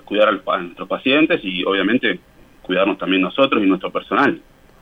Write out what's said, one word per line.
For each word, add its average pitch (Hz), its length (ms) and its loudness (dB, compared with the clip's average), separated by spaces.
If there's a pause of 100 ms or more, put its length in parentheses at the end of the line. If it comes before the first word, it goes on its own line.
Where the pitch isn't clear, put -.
cuidar 104 240 2
al 101 120 0
pa-, 92 160 -2
a 95 60 -4
nuestros 87 260 -12
pacientes 147 560 0
y 92 200 -4
obviamente 98 540 0 (440)
cuidarnos 92 360 0
también 95 240 0
nosotros 110 400 0
y 98 40 0
nuestro 95 240 2
personal. 113 500 0 (420)